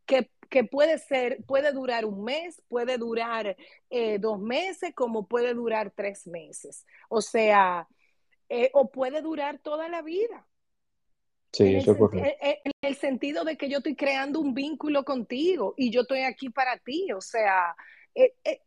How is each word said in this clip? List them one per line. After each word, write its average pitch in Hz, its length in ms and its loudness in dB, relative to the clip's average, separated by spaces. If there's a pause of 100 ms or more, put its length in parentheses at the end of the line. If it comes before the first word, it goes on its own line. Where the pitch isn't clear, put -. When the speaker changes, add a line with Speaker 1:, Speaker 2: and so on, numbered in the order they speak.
Speaker 1:
que, 262 260 2 (180)
que 262 140 4
puede 294 340 2
ser, 247 480 -2
puede 277 280 2
durar 254 320 -2
un 202 180 -6
mes, 311 460 -6
puede 240 280 -2
durar, 226 600 -4 (320)
eh, 226 280 0
dos 208 220 -2
meses, 320 560 -4
como 226 320 -2
puede 240 260 0
durar 220 400 -2
tres 202 320 -6
meses. 156 600 -16 (240)
O 220 120 0
sea, 202 640 4 (680)
eh, 240 200 2
o 277 180 6
puede 262 300 -4
durar 294 380 -6
toda 311 280 -6
la 339 140 -6
vida. 359 440 -4 (1080)
Speaker 2:
Sí, - 100 4
Speaker 1:
En 98 120 6
el 92 60 4
Speaker 2:
eso 107 100 4
es 101 60 4
Speaker 1:
senti-, 107 120 6
Speaker 2:
correcto. 92 320 0
Speaker 1:
en, 294 140 0 (100)
en 277 60 -2 (100)
el 277 140 -2
sentido 294 500 -4
de 311 100 -4
que 277 140 -6
yo 277 80 -2
estoy 285 180 -4
creando 277 460 -2
un 277 120 -2
vínculo 285 520 -2
contigo 269 720 -2
y 254 120 2
yo 240 120 2
estoy 262 200 -2
aquí 262 280 -4
para 254 300 -2
ti. 311 340 -6
O 190 80 -8
sea, 190 540 0 (380)
eh, 254 200 6 (100)
eh, - 240 -4